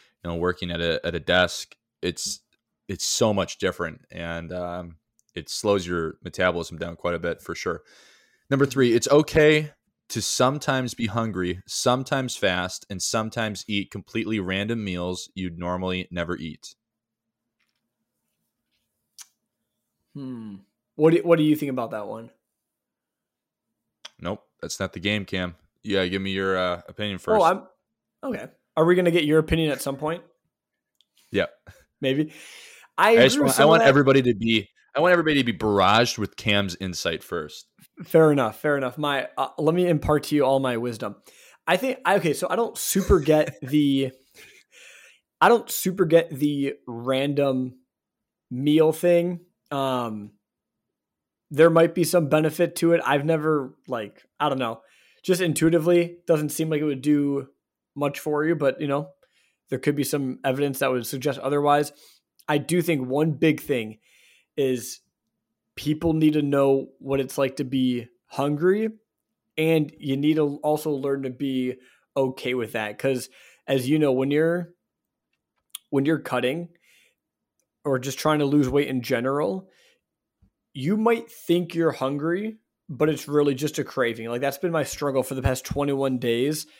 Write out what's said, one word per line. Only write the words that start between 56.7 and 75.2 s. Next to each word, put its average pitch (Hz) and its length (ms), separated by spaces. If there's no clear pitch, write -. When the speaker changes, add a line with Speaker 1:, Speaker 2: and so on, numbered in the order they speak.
Speaker 2:
it 156 40
would 139 160
do 143 460
much 143 240
for 151 260
you, 165 100
but, 139 260
you 151 60
know, 147 220
there 127 100
could 143 160
be 143 80
some 135 400
evidence 139 360
that 131 120
would 123 160
suggest 135 320
otherwise. 147 520
I 151 100
do 165 240
think 151 260
one 147 260
big 156 280
thing 110 380
is 127 460
people 156 380
need 156 200
to 151 80
know 139 480
what 135 200
it's 131 180
like 135 200
to 143 60
be 127 440
hungry, 170 640
and 156 420
you 135 180
need 151 180
to 147 280
also 151 280
learn 139 320
to 131 60
be 127 460
okay 127 400
with 113 180
that. 107 240
'Cause 131 320
as 131 200
you 156 120
know, 143 120
when 131 200
you're, 170 420